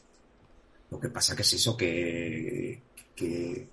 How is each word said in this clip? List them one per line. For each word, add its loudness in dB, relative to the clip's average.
Lo -8
que -2
pasa 2
que -2
es 6
eso, 4
que, 0
que, -4